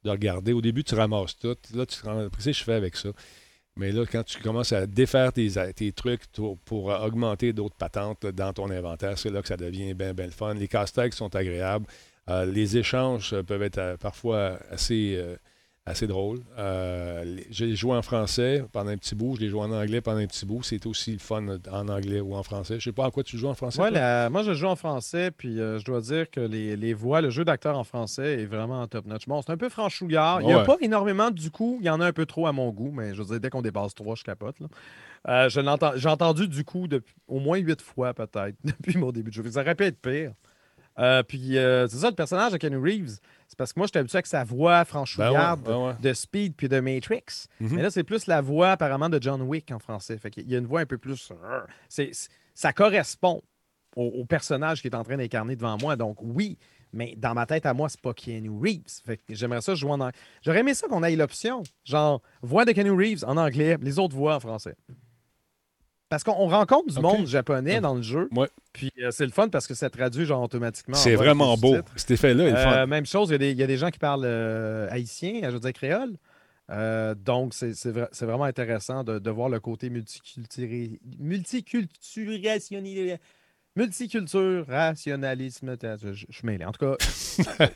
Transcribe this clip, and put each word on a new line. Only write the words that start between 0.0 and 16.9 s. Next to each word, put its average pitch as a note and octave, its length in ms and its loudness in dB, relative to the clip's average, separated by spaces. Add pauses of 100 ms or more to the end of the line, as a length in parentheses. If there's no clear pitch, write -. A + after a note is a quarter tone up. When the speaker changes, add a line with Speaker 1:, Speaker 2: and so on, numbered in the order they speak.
Speaker 1:
de G#2 80 -2
regarder. G2 420 0
Au A#2+ 80 4
début, A#2 240 2
tu - 120 -2
ramasses G#2+ 420 0
tout. A#2+ 180 -4 (180)
Là, B2 120 -2
tu - 120 -10
te - 60 -16
rends, G#2+ 220 -4
après, F#2+ 120 -8
tu - 40 -8
sais, C#3+ 100 0
je - 120 -4
fais A2+ 100 2
avec G2 220 0
ça. - 120 -6 (640)
Mais G2 160 -2
là, A2+ 140 0
quand A2+ 180 -2
tu - 200 -10
commences A#2 320 0
à G2 120 2
défaire B2+ 460 4
tes, A2+ 160 0 (260)
tes G#2 180 -4
trucs A#2+ 400 -4
pour, G#2 260 -6
pour G2+ 300 -6
augmenter A2 640 0
d'autres G#2 200 -4
patentes G2+ 520 -6
dans F#2+ 260 -4
ton G2 180 -6
inventaire, F#2 460 -6
c'est G#2+ 140 -4
là G2+ 100 -2
que - 80 -10
ça G2 80 -4
devient F#2 380 -6
ben, F#2+ 180 -4
ben F2+ 140 -6
le F2 40 -10
fun. G#2+ 220 -6
Les G2+ 160 -4
casse-têtes A#2 460 0
sont G#2 200 -8
agréables. F#2+ 520 -2 (420)
Euh, F#2 160 0
les G2+ 320 0
échanges, B2+ 560 0
euh, G2 100 -2
peuvent G2+ 200 -4
être, G2+ 160 -4
euh, F2+ 180 -4
parfois G2+ 640 -2 (120)
assez, G#2 460 0
euh, F2 200 -6 (480)
assez E2+ 220 -4
drôle. G2+ 320 -2 (200)
Euh, F2+ 640 -4